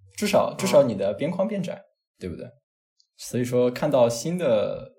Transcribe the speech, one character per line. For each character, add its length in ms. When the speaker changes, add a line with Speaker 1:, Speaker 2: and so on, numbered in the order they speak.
Speaker 1:
至 120
少， 260
Speaker 2:
嗯。 20
Speaker 1:
至 100
少 180
你 100
的 180
边 180
框 160
变 160
窄， 180
对 100
不 80
对？ 100
所 220
以 60
说 260
看 200
到 180
新 300
的， 600